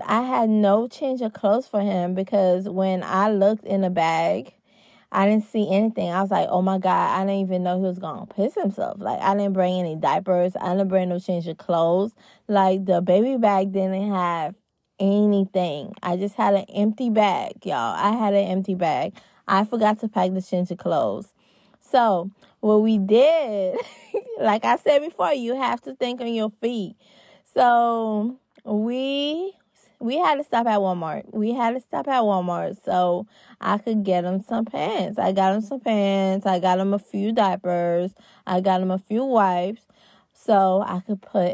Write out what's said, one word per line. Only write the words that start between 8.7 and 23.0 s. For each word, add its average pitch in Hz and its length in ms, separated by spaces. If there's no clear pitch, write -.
Like, 107 220
I 196 140
didn't 202 180
bring 185 260
any 170 160
diapers. 180 640
I - 140
didn't 196 180
bring 185 220
no 175 80
change 175 300
of 160 100
clothes. 175 540
Like, 190 380
the 180 160
baby 208 340
bag 196 360
didn't 190 380
have 175 440
anything. 190 920
I 175 140
just 196 200
had 208 180
an 196 100
empty 214 360
bag, 196 540
y'all. 117 300
I 165 180
had 220 220
an 202 120
empty 190 280
bag. 156 400
I 196 160
forgot 214 360
to 226 80
pack 185 240
the 185 80
change 180 300
of 180 80
clothes. 127 540
So 202 500
what 214 220
we 220 160
did, 214 760